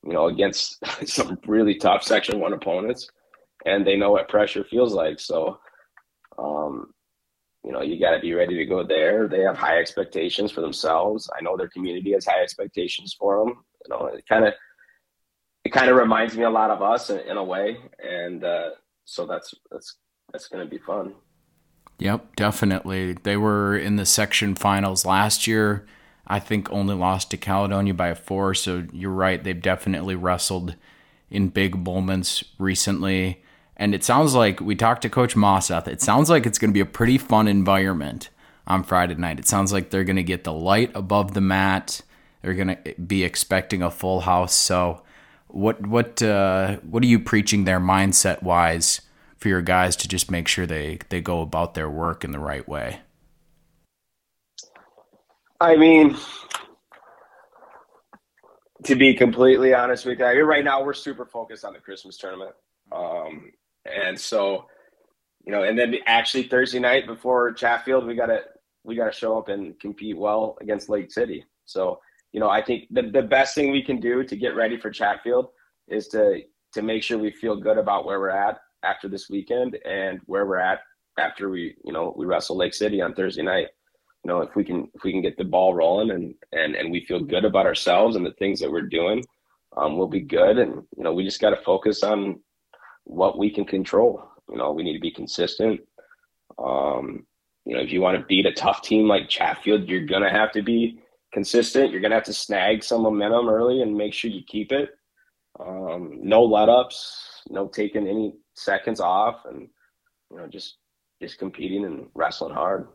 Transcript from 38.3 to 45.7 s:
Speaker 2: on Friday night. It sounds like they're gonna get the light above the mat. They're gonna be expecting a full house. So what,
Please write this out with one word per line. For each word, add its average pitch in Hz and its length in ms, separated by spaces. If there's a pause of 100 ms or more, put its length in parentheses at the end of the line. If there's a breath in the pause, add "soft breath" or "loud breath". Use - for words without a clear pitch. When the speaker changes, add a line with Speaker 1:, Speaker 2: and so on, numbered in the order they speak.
Speaker 2:
on 92 160
Friday 90 320
night. 80 240
It - 80
sounds 98 260
like 95 180
they're 95 140
gonna 95 200
get 90 180
the 85 100
light 95 440
above 98 380
the 101 60
mat. 95 600 (420 soft breath)
They're 92 120
gonna 92 240 (280)
be 95 160
expecting 92 600
a 87 80
full 92 320
house. 90 320
So 90 480 (440 soft breath)
what, 104 400